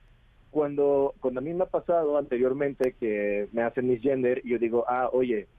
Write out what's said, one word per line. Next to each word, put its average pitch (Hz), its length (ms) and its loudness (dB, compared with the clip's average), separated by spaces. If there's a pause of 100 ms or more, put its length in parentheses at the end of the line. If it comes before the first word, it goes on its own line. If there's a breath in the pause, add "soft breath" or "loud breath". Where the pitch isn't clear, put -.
(500)
cuando, 143 720 2
cuando 127 180 -2
a 127 40 -4
mí 165 120 -6
me 180 80 0
ha 185 40 0
pasado 160 520 0
anteriormente 131 800 0
que 104 540 -2
me 117 100 -2
hacen 120 240 -2
misgender 127 560 0
y 123 80 -10
yo 120 80 0
digo, 117 300 0
"Ah, 123 240 -2
oye, 123 340 0 (120)